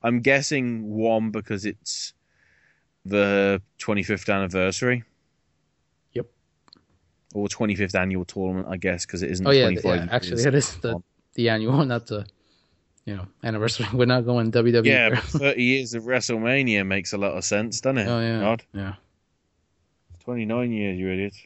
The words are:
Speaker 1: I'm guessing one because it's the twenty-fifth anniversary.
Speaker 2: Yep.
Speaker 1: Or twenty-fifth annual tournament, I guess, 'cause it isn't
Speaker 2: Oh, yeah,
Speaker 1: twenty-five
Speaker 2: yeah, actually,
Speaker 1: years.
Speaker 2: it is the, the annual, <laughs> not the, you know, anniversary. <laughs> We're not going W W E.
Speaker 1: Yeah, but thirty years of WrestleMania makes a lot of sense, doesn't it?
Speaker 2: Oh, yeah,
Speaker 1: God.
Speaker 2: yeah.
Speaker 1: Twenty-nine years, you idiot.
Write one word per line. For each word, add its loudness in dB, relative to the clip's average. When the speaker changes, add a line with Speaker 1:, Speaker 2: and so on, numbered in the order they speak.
Speaker 1:
I'm 0
guessing 0
one 0
because -6
it's -10
the 2
twenty-fifth -2
anniversary. 0
Speaker 2:
Yep. -6
Speaker 1:
Or -2
twenty-fifth -2
annual 0
tournament, -4
I -6
guess, -2
'cause -6
it -4
isn't -2
Speaker 2:
Oh, 4
yeah, 6
Speaker 1:
twenty-five 0
Speaker 2:
yeah, -8
actually, -2
Speaker 1:
years. 2
Speaker 2:
it 4
is 0
the, -4
the 2
annual, 2
<laughs> -
not -2
the, -6
you -8
know, -10
anniversary. -4
<laughs> -4
We're 4
not 2
going 2
W 4
W 6
E. 6
Speaker 1:
Yeah, 4
but 0
thirty 0
years 2
of -8
WrestleMania 0
makes -2
a -4
lot -2
of -6
sense, -2
doesn't 0
it? 0
Speaker 2:
Oh, 0
yeah, -2
Speaker 1:
God. 0
Speaker 2:
yeah. -8
Speaker 1:
Twenty-nine -2
years, -2
you -2
idiot. -2